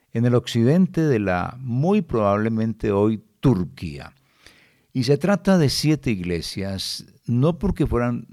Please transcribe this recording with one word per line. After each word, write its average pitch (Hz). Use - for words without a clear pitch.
en 117
el 123
occidente 131
de 143
la 90
muy 135
probablemente 110
hoy 104
Turquía. 85
Y 127
se 143
trata 165
de 147
siete 147
iglesias, 92
no 131
porque 170
fueran 120